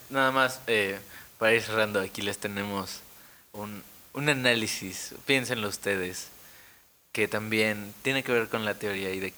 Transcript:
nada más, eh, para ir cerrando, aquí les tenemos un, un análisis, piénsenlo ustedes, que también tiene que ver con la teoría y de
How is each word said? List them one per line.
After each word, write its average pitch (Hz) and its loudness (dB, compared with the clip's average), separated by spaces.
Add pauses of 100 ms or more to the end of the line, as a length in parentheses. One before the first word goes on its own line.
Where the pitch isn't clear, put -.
nada 135 4
más, 131 2
eh, 101 2 (400)
para 113 6
ir 117 4
cerrando, 107 2
aquí 95 -4
les 101 -2
tenemos 101 -6 (500)
un, 104 -10 (300)
un 143 0
análisis, 117 0 (120)
piénsenlo 120 2
ustedes, 95 -2 (840)
que 107 2
también 107 0
tiene 135 0
que 131 -2
ver 117 4
con 113 -2
la 104 0
teoría 98 -2
y 95 -2
de 95 -6